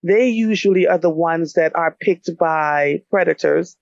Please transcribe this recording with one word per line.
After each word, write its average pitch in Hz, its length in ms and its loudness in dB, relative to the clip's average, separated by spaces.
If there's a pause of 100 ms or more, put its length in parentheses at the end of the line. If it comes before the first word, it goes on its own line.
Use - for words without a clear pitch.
they 214 260 2
usually 202 580 2
are 180 120 2
the 175 100 0
ones 165 460 -2
that 160 200 0
are 165 240 -2
picked - 300 -4 (100)
by 151 600 -2 (100)
predators 165 720 -2